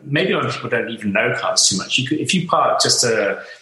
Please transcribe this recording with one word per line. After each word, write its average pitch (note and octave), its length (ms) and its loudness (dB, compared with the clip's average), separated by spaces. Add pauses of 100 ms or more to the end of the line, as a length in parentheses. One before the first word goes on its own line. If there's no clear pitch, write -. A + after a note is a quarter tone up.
maybe F3 300 2
when C3+ 160 0
people - 200 -6
don't A2+ 200 -2
even A2 220 -4
know A#2 260 2
cars - 300 2
too - 80 -2
much, - 220 -2
you C3 100 -2
could, D3+ 100 0
if C#3 160 -2
you E3+ 140 0
park B2+ 340 2
just B2 220 2
a, G#2 380 0 (200)